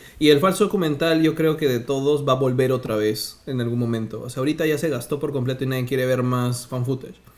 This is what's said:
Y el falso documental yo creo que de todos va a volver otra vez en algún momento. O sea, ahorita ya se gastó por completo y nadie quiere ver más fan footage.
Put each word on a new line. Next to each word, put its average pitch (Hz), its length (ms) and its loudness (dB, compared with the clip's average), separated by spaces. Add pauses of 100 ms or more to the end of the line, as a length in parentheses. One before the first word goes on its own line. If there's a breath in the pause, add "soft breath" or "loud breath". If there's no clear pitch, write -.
(200 loud breath)
Y 151 100 6
el 143 100 8
falso 185 260 2
documental 165 560 0
yo 156 140 2
creo 160 220 2
que 151 120 0
de 123 100 2
todos 139 480 0
va 131 60 4
a - 20 4
volver 131 380 2
otra 120 240 -2
vez 107 480 -2
en 131 160 -4
algún 117 180 -2
momento. 113 420 -4
O 120 80 -12
sea, 127 120 -6
ahorita 156 240 0
ya 151 120 2
se 165 120 -2
gastó 139 300 -4
por 143 120 -4
completo 131 320 -2
y 127 40 -2
nadie 131 180 -2
quiere 131 200 0
ver 127 180 0
más 123 440 -2
fan 127 180 -4
footage. 131 300 -6 (220 soft breath)